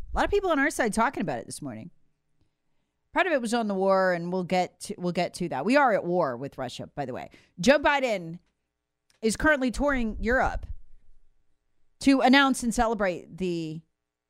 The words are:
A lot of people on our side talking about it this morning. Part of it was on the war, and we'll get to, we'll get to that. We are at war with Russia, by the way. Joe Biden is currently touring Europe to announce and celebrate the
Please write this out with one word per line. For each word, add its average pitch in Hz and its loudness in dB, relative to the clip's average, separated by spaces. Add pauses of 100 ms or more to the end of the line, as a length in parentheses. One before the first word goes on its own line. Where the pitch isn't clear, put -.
(140)
A - -2
lot 277 2
of - -2
people 392 2
on 294 2
our 285 2
side - -2
talking 269 0
about 147 -4
it - -12
this - -12
morning. 120 -12 (1200)
Part 330 2
of 349 0
it 262 2
was 233 -2
on 226 0
the 202 -2
war, 190 4
and 170 -4
we'll 185 -2
get 180 -2
to, - -10
we'll 180 -4
get 175 -2
to 175 -6
that. 139 -4
We 240 2
are 277 6
at 185 0
war 170 0
with 135 -10
Russia, 127 -8
by 139 -6
the 127 -10
way. 85 -12 (280)
Joe 254 6
Biden 240 0 (840)
is 220 0
currently 262 2
touring 254 -2
Europe 208 0 (1300)
to 269 4
announce 262 4
and 233 -2
celebrate 202 -2
the 165 -4 (480)